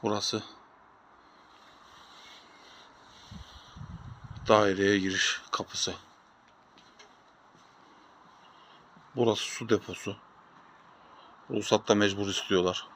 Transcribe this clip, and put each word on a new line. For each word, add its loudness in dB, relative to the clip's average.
Burası -2
daireye 6
giriş 0
kapısı. -6
Burası 2
su -10
deposu. -2
Ruhsatta 2
mecbur 2
istiyorlar. 0